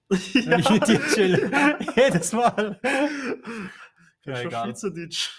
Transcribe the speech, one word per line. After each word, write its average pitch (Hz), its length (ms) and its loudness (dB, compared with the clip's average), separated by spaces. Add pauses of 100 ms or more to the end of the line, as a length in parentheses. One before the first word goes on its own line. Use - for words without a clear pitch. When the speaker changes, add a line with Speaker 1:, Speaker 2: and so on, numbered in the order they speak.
Speaker 1:
<laughs> - 300 -4
Ja. 247 180 2
Speaker 2:
Wenn 233 80 4
ich - 100 4
mit 220 180 4
dir 196 140 4 (120)
chill. 185 380 2 (220)
<laughs> - 220 -6
Jedes 226 380 2
Mal. 214 480 0
Speaker 1:
Kannst 269 920 -4 (540)
Speaker 2:
Ja, 135 80 -10
Speaker 1:
du 120 140 -6
Speaker 2:
egal. 117 180 -6
Speaker 1:
Schweizerdeutsch 170 720 -8